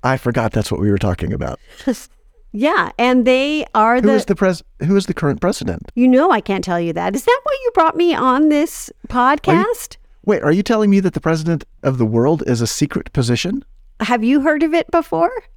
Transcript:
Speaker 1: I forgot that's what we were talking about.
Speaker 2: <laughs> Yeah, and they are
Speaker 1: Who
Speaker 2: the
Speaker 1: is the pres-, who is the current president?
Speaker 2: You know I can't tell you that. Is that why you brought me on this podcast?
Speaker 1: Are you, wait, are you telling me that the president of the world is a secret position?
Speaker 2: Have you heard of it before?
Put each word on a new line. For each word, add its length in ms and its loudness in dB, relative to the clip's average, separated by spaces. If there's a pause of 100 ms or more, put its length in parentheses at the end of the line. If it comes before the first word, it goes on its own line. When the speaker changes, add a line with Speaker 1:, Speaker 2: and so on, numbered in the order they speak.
Speaker 1:
I 120 0
forgot 380 -2
that's 180 -2
what 80 -4
we 100 0
were 100 2
talking 340 -2
about. 260 -8 (260)
Speaker 2:
<laughs> 100 -2 (560)
Yeah, 460 0
and 300 2
they 380 0 (100)
are 220 4
Speaker 1:
Who 100 0
Speaker 2:
the 60 4
Speaker 1:
is 120 2
the 100 0
pres-, 280 0 (160)
who 160 0
is 100 2
the 80 -4
current 260 -2
president? 540 -4
Speaker 2:
You 140 2
know 240 4
I 100 0
can't 220 -4
tell 160 -2
you 140 -4
that. 220 -4
Is 100 -6
that 180 2
why 200 -2
you 120 -2
brought 200 0
me 200 0
on 340 2
this 400 -2 (180)
podcast? 400 0
Speaker 1:
Are 120 4
you, 380 -4 (280)
wait, 160 2
are 100 2
you 120 2
telling 260 2
me 120 6
that 120 0
the 80 -2
president 420 -2 (200)
of 160 -2
the 80 2
world 400 2
is 120 0
a 80 0
secret 460 -4
position? 500 -2 (360)
Speaker 2:
Have 240 0
you 180 2
heard 220 0
of 100 -2
it 160 0
before? 420 0 (260)